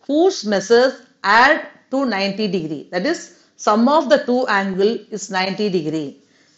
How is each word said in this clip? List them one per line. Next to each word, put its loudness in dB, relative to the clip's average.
whose 2
measures 2
add 4
to -2
ninety -2
degree. -4
That -4
is, -6
sum 2
of 2
the 4
two -2
angle 0
is -12
ninety -2
degree. -4